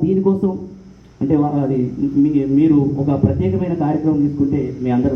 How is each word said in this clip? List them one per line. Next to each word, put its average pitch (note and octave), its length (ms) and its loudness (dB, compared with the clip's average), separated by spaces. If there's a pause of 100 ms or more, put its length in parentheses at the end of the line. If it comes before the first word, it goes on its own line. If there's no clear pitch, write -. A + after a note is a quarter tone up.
దీనికోసం F#3+ 500 0 (680)
అంటే D3 140 0
వా-, D3 180 0 (100)
అది B2+ 280 -2 (240)
మీ-, C#3+ 320 2 (120)
మీరు D#3 180 4 (240)
ఒక C#3 220 0
ప్రత్యేకమైన F3+ 500 0
కార్యక్రమం D3+ 540 0
తీసుకుంటే C#3 540 -2
మీ B2+ 100 -2
అందరూ B2+ 240 0